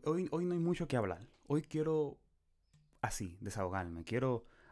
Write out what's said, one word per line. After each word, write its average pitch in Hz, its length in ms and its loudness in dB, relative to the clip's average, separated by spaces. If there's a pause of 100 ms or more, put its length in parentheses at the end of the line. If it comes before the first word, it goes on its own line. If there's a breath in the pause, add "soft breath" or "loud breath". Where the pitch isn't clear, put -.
hoy, 170 220 2
hoy 170 140 0
no 175 80 2
hay 175 60 2
mucho 170 280 2
que 127 100 2
hablar. 95 300 0 (200)
Hoy 151 160 2
quiero 156 560 0 (800)
así, 92 400 -4
desahogarme, 92 640 -2
quiero 123 420 0 (260 soft breath)